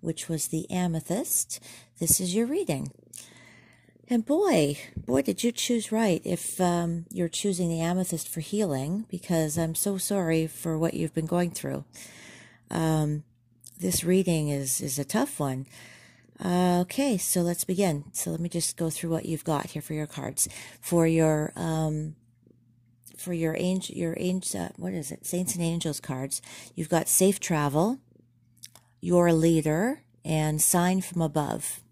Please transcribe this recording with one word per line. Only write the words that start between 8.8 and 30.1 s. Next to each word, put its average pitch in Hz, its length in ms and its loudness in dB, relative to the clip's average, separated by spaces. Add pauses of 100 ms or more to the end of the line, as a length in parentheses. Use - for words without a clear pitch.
because 160 480 0
I'm 160 180 0
so 196 220 -2
sorry 165 500 0
for 160 300 -4
what 165 160 0
you've 165 220 -4
been 160 100 -2
going 175 280 0
through. 139 340 -6 (840)
Um, 156 540 2 (540)
this 180 260 0
reading 170 460 2
is, 139 320 -2
is 135 160 -4
a 139 60 -2
tough 247 360 -2
one. 135 260 -2 (720)
Uh, 180 440 4
okay, 262 340 0
so - 240 0
let's 170 240 0
begin. 170 480 0
So - 200 -6
let 160 80 -4
me 170 100 -4
just - 260 -4
go 165 140 -2
through - 180 -6
what 165 160 -2
you've 160 200 -4
got 156 260 -2
here 151 100 -8
for 156 140 -8
your 151 120 -4
cards. 135 400 -4 (320)
For 170 280 2
your, 156 500 4
um, 156 600 -2 (1000)
for - 160 -6
your 165 260 0
angel, 185 380 0
your 165 220 -2
angel, 185 420 -2
uh, 170 160 -4
what 185 160 -4
is 156 180 -6
it? - 140 -12
Saints 180 300 -2
and 175 100 0
Angels 165 360 0
cards. 135 420 -4 (320)
You've 160 160 -4
got 165 180 2
safe 190 320 4
travel, 160 580 2 (1040)
your 175 320 6
leader, 165 680 4 (200)